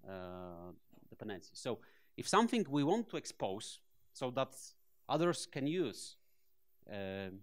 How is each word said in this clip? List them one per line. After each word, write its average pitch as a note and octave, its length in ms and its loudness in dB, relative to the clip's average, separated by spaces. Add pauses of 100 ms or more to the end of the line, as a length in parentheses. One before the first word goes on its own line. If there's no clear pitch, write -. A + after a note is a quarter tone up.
uh, F2+ 640 -8 (380)
dependency. G2+ 440 -10
So - 260 -4 (360)
if D3 120 -6
something A3+ 420 6
we C#3+ 140 4
want G#3 260 4
to E3+ 80 -6
expose - 640 -4 (340)
so C3 180 -2
that C3 220 0 (540)
others D#3+ 440 4
can C#3 140 -2
use, D3+ 520 -2 (680)
uh, G2 440 -4 (120)